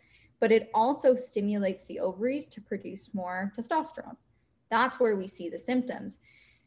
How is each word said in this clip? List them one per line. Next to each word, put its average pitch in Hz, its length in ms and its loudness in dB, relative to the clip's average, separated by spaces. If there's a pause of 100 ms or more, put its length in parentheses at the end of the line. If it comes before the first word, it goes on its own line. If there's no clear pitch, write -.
(400)
but 226 120 4
it 220 220 6
also 262 420 6
stimulates 202 720 -2
the - 140 -10
ovaries 214 480 -2
to - 140 -16
produce 196 520 -10
more 185 440 -4
testosterone. - 600 -4 (540)
That's 247 280 2
where 226 160 4
we 190 120 -2
see 175 220 -8
the 165 100 -8
symptoms. 247 580 -2 (500)